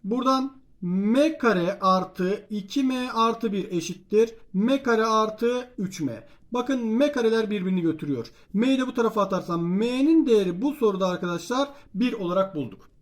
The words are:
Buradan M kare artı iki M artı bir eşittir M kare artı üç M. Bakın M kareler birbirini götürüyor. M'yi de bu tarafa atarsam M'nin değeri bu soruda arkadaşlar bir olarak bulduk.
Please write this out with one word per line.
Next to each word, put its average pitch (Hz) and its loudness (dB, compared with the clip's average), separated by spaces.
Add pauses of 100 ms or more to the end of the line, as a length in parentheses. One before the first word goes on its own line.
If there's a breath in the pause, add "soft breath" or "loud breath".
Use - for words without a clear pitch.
Buradan 262 -2 (180)
M 214 2
kare 196 0
artı 185 0
iki 208 -4
M 254 -2
artı 226 0
bir 190 -4
eşittir 208 0 (200 loud breath)
M 254 2
kare 226 2
artı 226 0
üç 180 -8
M. 120 -6 (240 soft breath)
Bakın 247 -2
M 254 2
kareler 226 0
birbirini 185 -2
götürüyor. 147 -4 (220 soft breath)
M'yi 254 2
de 254 -2
bu 254 -8
tarafa 220 0
atarsam 175 -2
M'nin 254 2
değeri 190 2
bu 285 -2
soruda 190 0
arkadaşlar 180 -2 (260 loud breath)
bir 233 0
olarak 190 -2
bulduk. 127 -10 (120)